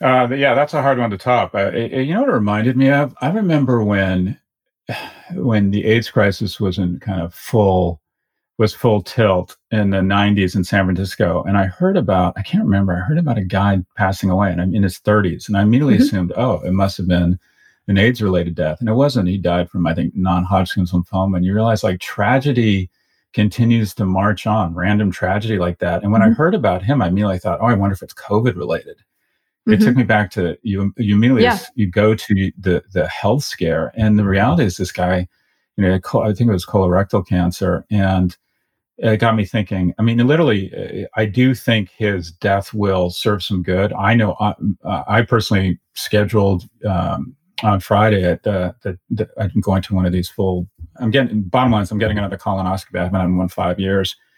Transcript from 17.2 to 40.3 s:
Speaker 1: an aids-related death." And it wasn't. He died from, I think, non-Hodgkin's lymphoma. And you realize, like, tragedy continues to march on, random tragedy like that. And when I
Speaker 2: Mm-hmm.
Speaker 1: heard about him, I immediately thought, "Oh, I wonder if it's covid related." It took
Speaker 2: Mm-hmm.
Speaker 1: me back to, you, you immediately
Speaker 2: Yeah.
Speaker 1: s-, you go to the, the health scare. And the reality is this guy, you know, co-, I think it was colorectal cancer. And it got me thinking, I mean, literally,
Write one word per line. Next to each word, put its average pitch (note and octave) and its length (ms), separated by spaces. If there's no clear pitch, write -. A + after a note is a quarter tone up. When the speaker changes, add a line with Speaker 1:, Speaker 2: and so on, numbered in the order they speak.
Speaker 1:
an G2 100
aids-related F#2+ 560
death." D#2 260
And A#2 80
it A2 60
wasn't. B2+ 340
He F#2 100
died F2+ 300
from, F2 180
I E2 80
think, E2 220
non-Hodgkin's F#2 760
lymphoma. F#2+ 440
And F2+ 80
you F#2 80
realize, A2 320
like, F#2 160
tragedy A2+ 920
continues A2+ 600
to G#2 120
march G2 400
on, G2+ 280
random G2 360
tragedy G2+ 480
like F2 220
that. F2+ 220
And G2+ 100
when A2 100
I - 40
Speaker 2:
Mm-hmm. A2+ 80
Speaker 1:
heard D#3+ 200
about G2 280
him, B2+ 200
I F2+ 60
immediately F#2+ 300
thought, F2 220
"Oh, A2 60
I A#2+ 80
wonder G2 200
if - 80
it's - 120
covid A2 420
related." - 400
It G#3+ 120
took G#3+ 100
Speaker 2:
Mm-hmm. B2 80
Speaker 1:
me B2 60
back G#2 260
to, F2 320
you, G2 340
you G#2 200
immediately A#2+ 260
Speaker 2:
Yeah. A#3+ 120
Speaker 1:
s-, - 200
you G2+ 160
go G#2+ 240
to F#2+ 420
the, F2+ 360
the F2+ 160
health A#2+ 340
scare. D#2+ 540
And G#2+ 200
the G#2+ 80
reality G#2+ 380
is G2 140
this F#2 160
guy, F2+ 340
you G2+ 60
know, F#2 160
co-, G2 240
I G#2+ 120
think A#2+ 140
it A2 40
was F2+ 120
colorectal F#2+ 640
cancer. F2+ 640
And F#2+ 460
it A2 180
got A2+ 180
me G#2+ 100
thinking, F#2+ 540
I A2 40
mean, A#2 220
literally, B2 480